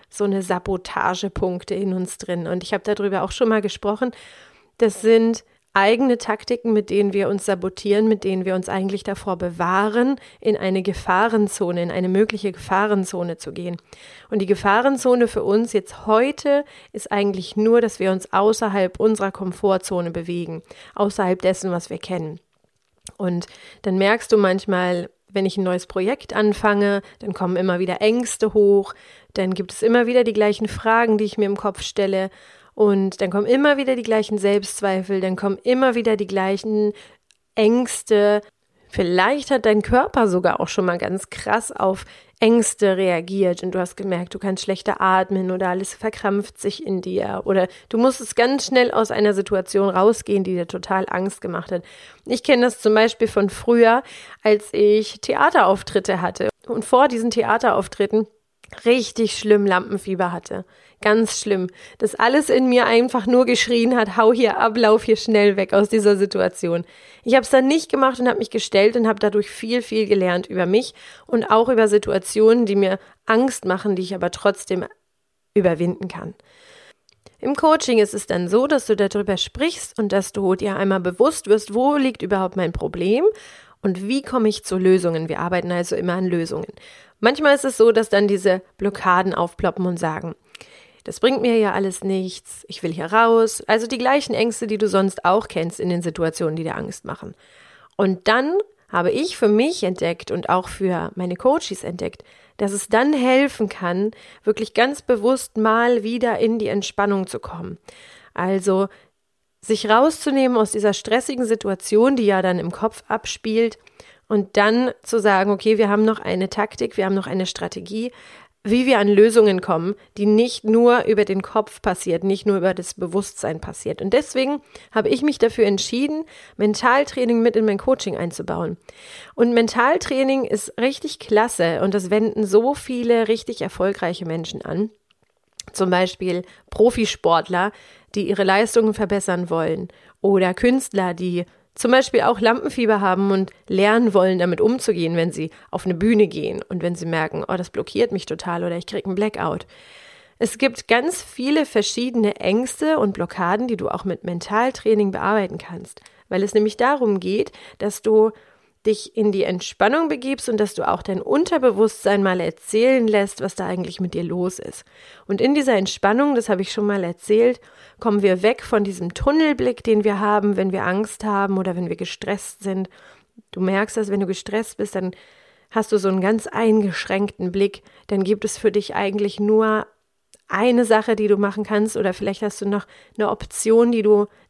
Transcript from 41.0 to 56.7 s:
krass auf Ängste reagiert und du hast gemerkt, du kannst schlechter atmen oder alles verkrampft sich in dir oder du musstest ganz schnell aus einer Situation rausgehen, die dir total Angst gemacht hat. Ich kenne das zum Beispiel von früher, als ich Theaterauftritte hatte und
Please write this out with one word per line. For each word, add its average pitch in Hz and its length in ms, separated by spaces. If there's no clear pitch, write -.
krass - 440
auf 190 320
Ängste 220 560
reagiert 180 680
und 180 120
du 185 40
hast 180 180
gemerkt, 180 380
du 196 40
kannst 190 260
schlechter - 360
atmen 190 500
oder 185 180
alles 190 260
verkrampft 202 640
sich 202 260
in 190 160
dir 190 440
oder 190 240
du 226 100
musstest 247 380
ganz 262 300
schnell 247 240
aus 220 200
einer 208 220
Situation 196 580
rausgehen, 196 520
die 185 120
dir 170 120
total 190 420
Angst 190 320
gemacht 180 320
hat. 180 100
Ich - 160
kenne 247 200
das 240 180
zum 214 140
Beispiel 226 340
von 202 200
früher, 233 540
als 214 300
ich 208 480
Theaterauftritte 208 1000
hatte 180 280
und 226 180